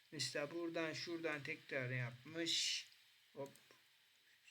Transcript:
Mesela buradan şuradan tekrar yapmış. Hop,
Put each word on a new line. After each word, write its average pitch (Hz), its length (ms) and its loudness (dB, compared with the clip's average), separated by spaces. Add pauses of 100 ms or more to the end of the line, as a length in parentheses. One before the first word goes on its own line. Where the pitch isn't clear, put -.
(120)
Mesela 147 400 0
buradan 165 420 0
şuradan 160 500 0
tekrar 147 460 0
yapmış. 131 1000 2 (460)
Hop, 139 200 -6 (960)